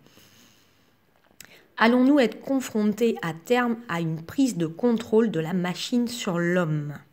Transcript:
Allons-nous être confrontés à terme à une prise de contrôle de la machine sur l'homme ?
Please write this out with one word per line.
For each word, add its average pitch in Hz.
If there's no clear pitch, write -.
Allons-nous 254
être 226
confrontés 226
à 165
terme 240
à 170
une 160
prise 240
de 165
contrôle 220
de 160
la 160
machine 185
sur 208
l'homme ? 156